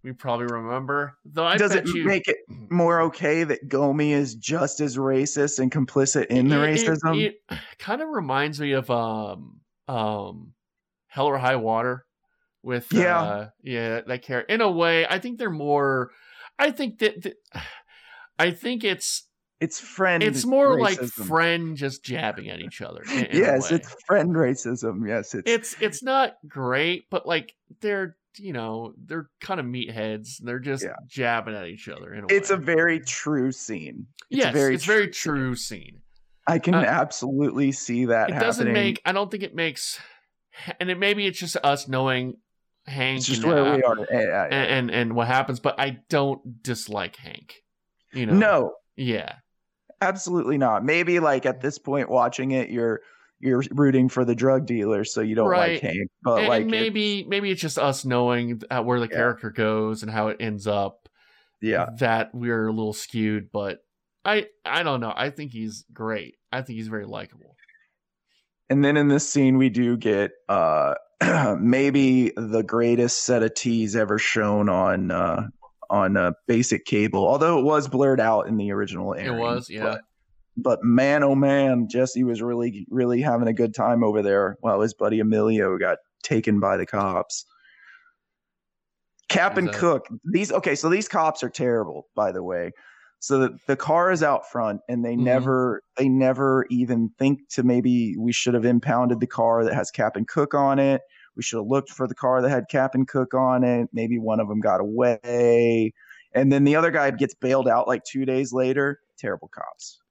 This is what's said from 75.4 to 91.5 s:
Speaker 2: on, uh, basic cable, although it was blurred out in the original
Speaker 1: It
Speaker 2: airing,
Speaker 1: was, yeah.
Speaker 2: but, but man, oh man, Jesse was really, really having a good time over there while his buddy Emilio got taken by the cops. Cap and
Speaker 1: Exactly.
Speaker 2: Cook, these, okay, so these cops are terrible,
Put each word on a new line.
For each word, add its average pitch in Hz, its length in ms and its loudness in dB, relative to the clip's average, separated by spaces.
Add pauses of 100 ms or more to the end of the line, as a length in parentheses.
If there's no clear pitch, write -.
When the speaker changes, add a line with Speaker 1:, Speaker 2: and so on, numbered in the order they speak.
Speaker 2:
on, 98 280 2
uh, 90 160 2 (140)
basic 117 380 2
cable, 104 400 2
although 156 340 4
it 127 40 2
was 147 240 2
blurred 131 320 2
out 110 280 2
in 110 100 0
the 101 140 -2
original 98 420 -4
Speaker 1:
It - 80 -8
Speaker 2:
airing, 120 180 -4
Speaker 1:
was, 120 300 -4
yeah. 107 140 -8
Speaker 2:
but, 110 180 -4 (560)
but 120 260 0
man, 135 400 4
oh 139 120 4
man, 135 540 4
Jesse 127 360 0
was 117 160 -2
really, 120 480 -4
really 123 320 2
having 120 260 2
a 110 60 2
good 110 200 0
time 117 300 2
over 107 180 2
there 98 380 2
while 104 220 0
his 107 120 0
buddy 107 280 0
Emilio 107 560 2
got 87 220 0 (240)
taken 110 360 0
by 98 180 2
the 90 80 -4
cops. 95 600 -4 (1800)
Cap 190 280 2
and 180 100 0
Speaker 1:
Exactly. 202 120 -4 (100)
Speaker 2:
Cook, 143 180 0 (180)
these, 175 260 0
okay, 160 240 0
so 160 140 0
these 202 180 2
cops 160 360 0
are 120 60 -4
terrible, 107 680 -2